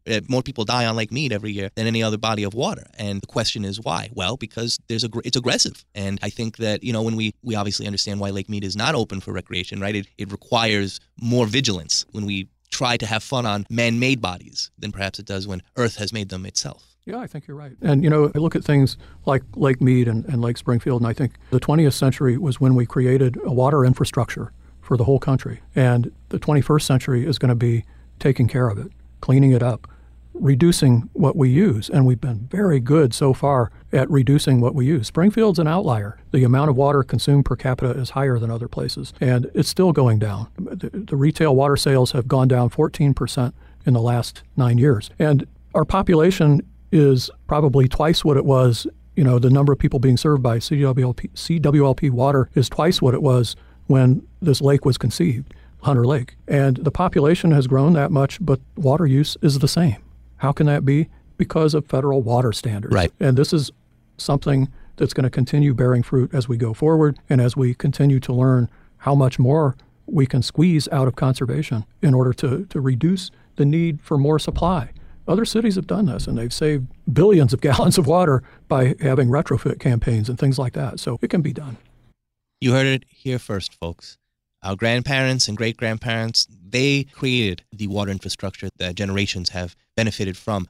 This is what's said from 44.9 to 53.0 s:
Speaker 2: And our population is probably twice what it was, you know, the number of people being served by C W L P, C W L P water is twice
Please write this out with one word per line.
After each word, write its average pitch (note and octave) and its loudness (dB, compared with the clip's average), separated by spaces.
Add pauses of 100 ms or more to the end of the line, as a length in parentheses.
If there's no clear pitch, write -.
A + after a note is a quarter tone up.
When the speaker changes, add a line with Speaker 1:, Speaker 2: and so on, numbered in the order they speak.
Speaker 2:
And D3+ 2 (260)
our D#3 2
population F3 2 (320)
is C#3 4 (160)
probably C#3+ 2
twice D#3+ 0
what D3 4
it C#3 2
was, B2+ 2 (300)
you E3+ 2
know, B2+ 4
the B2 4
number C#3+ 6
of C3 2
people D3 0
being B2+ 4
served D3 0
by A#2 0
C C#3+ -2
W C3 2
L B2 -2
P, - -12
C - -4
W C#3+ 4
L C3 4
P - -2
water C3 2
is C3 2
twice E3+ 0